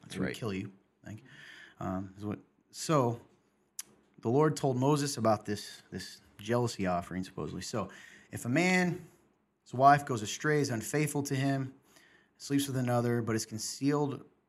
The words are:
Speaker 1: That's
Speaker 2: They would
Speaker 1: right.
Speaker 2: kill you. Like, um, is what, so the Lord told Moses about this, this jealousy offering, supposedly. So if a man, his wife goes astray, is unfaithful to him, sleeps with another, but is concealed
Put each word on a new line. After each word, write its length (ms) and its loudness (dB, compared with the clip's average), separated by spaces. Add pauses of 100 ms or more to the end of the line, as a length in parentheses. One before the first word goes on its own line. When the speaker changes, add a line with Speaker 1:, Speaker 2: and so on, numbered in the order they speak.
Speaker 1:
That's 140 -14
Speaker 2:
They 40 -6
would 60 0
Speaker 1:
right. 100 -4
Speaker 2:
kill 180 -6
you. 180 -6 (340)
Like, 180 -12 (560)
um, 380 -6
is 80 -10
what, 140 -4 (320)
so 500 0 (1000)
the 80 0
Lord 280 4
told 180 0
Moses 420 2
about 280 2
this, 360 -8 (100)
this 280 -10 (200)
jealousy 480 0
offering, 360 -2
supposedly. 380 -8
So 280 -6 (420)
if 140 -10
a 40 -4
man, 560 2 (580)
his 100 -16
wife 320 8
goes 180 -2
astray, 360 0
is 120 2
unfaithful 520 0
to 120 -2
him, 380 0 (640)
sleeps 300 0
with 80 -4
another, 460 2
but 140 0
is 100 0
concealed 800 -2 (240)